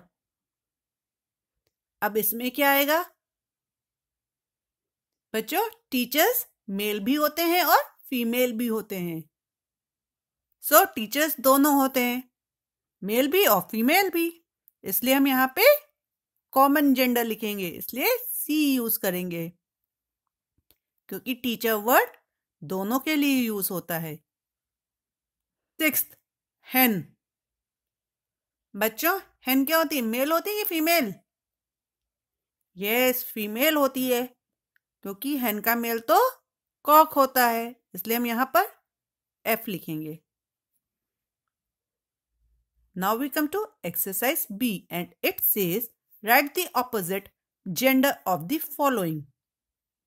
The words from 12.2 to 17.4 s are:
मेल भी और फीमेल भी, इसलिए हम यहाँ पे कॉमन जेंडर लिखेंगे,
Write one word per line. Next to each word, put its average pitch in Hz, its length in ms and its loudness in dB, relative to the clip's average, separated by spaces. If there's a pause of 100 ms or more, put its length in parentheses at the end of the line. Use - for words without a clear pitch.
मेल 240 280 0
भी 381 160 4
और 208 140 6 (100)
फीमेल 320 400 2
भी, 339 360 -4 (380)
इसलिए 240 300 0
हम 277 140 4
यहाँ 262 280 2
पे 381 60 2 (880)
कॉमन 277 440 4
जेंडर 240 300 2
लिखेंगे, 208 440 -4